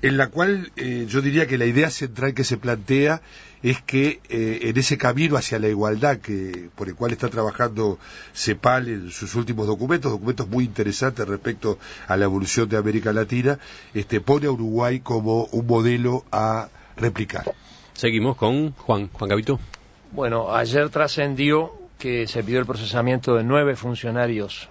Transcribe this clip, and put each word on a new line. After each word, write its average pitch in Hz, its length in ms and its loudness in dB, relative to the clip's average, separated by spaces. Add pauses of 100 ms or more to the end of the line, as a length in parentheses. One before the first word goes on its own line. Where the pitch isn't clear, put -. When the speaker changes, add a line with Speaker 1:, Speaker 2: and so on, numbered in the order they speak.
Speaker 1:
en 135 160 2
la 131 120 2
cual, 180 480 0
eh, 123 320 -4
yo 131 140 2
diría 143 260 4
que 127 100 0
la 117 80 4
idea 143 240 4
central 131 420 -4
que 131 120 0
se 123 120 0
plantea 135 640 2 (440)
es 127 180 2
que, 135 460 0
eh, 113 340 -2
en 117 160 0
ese 131 180 2
camino 139 400 2
hacia 113 220 -2
la 107 80 0
igualdad 107 520 2
que, 92 580 -6
por 98 120 -6
el 90 60 -10
cual 120 160 -2
está 117 180 -4
trabajando 107 720 -2 (340)
cepal 123 540 0
en 98 240 -8
sus 95 240 -10
últimos 107 320 -2
documentos, 127 460 0
documentos 110 340 -4
muy 120 160 0
interesantes 110 640 -2
respecto 104 540 -4 (260)
a 95 100 2
la 98 100 4
evolución 98 420 0
de 110 80 0
América 107 360 0
Latina, 123 460 0 (340)
este, 107 280 -2
pone 143 260 2
a 139 60 2
Uruguay 117 480 0
como 113 460 0
un 117 200 -2
modelo 120 640 4
a 110 380 0 (280)
replicar. - 560 -2 (420)
Speaker 2:
Seguimos 117 420 2
con 139 380 2
Juan, 101 380 0
Juan 101 180 -4
Gavito. 110 280 2 (540)
Speaker 3:
Bueno, 113 420 -2
ayer 120 360 2
trascendió 147 840 0 (260)
que 120 300 -2
se 113 160 -2
pidió 123 160 0
el 123 60 -2
procesamiento 120 680 0
de 113 80 4
nueve 139 320 4
funcionarios 117 960 -4